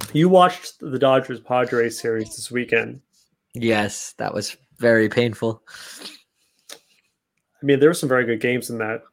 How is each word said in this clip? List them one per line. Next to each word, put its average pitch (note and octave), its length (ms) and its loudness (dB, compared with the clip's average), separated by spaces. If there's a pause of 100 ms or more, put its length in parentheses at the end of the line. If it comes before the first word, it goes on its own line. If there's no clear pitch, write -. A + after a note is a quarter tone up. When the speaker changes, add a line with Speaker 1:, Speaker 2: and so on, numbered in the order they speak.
(140)
Speaker 1:
You D#3 160 4
watched F3+ 500 2
the C3+ 200 -8
Dodgers-Padres B2 1000 0
series A2 380 -4
this - 160 -14
weekend. A#2+ 480 -4 (540)
Speaker 2:
Yes, A2 640 -2
that G#2+ 140 -8
was - 240 -8 (220)
very A2+ 300 4
painful. A2+ 540 -2 (1080)
Speaker 1:
I - 60 -20 (880)
mean, C#3 140 4
there D3+ 100 8
were F3 40 0
some D#3+ 140 -4
very B2+ 160 2
good A2+ 160 -4
games B2 300 -2
in A#2+ 80 -8
that, A2 240 -6 (100)